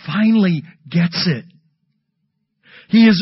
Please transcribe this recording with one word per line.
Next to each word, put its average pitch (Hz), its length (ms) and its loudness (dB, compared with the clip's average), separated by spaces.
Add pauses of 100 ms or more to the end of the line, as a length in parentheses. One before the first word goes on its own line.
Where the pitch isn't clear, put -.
finally 190 560 -2 (260)
gets 170 380 -4
it. 131 180 -6 (1400)
He 226 160 4
has 202 160 2